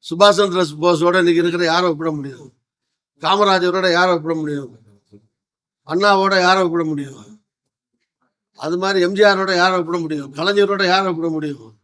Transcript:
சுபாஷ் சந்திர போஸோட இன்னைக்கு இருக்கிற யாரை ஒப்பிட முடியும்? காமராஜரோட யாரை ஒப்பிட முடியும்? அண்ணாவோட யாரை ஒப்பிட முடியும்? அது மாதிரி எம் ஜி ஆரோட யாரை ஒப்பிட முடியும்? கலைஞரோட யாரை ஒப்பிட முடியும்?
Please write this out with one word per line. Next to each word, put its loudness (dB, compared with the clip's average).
சுபாஷ் 2
சந்திர 0
போஸோட 2
இன்னைக்கு 2
இருக்கிற -2
யாரை 0
ஒப்பிட -4
முடியும்? -14
காமராஜரோட 2
யாரை 2
ஒப்பிட -4
முடியும்? -8
அண்ணாவோட 2
யாரை 4
ஒப்பிட -2
முடியும்? -10
அது -6
மாதிரி 0
எம் -2
ஜி 4
ஆரோட 0
யாரை 2
ஒப்பிட -4
முடியும்? -8
கலைஞரோட 0
யாரை 0
ஒப்பிட -4
முடியும்? -10